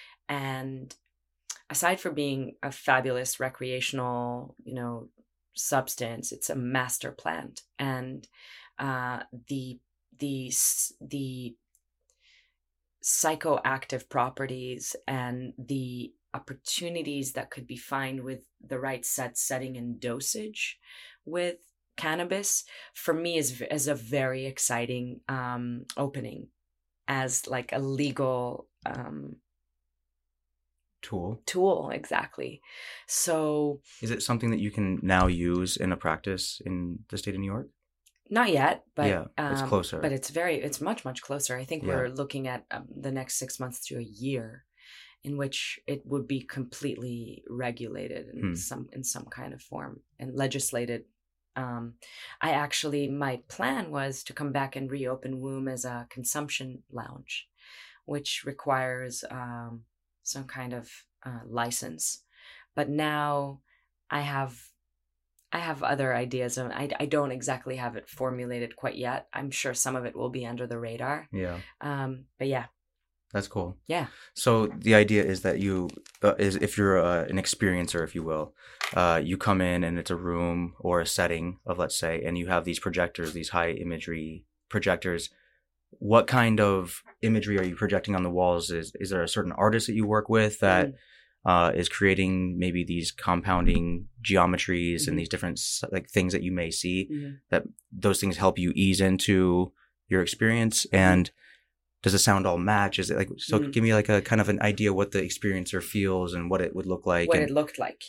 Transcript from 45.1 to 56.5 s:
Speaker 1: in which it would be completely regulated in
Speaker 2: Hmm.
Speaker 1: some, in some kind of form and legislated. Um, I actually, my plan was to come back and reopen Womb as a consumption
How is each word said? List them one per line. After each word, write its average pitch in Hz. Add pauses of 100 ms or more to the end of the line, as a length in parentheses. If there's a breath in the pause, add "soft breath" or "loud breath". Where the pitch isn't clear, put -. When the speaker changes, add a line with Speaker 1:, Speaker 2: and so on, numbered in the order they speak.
Speaker 1:
in 143
which -
it 139
would 135
be 135
completely 123
regulated 117
in -
Speaker 2:
Hmm. 92
Speaker 1:
some, 123
in 131
some -
kind -
of -
form - (180)
and 127
legislated. 123 (500)
Um, 120 (460 loud breath)
I 160
actually, 143
my 139
plan 165
was 135
to -
come 143
back 135
and 135
reopen 131
Womb 135
as 131
a 120
consumption 131 (100)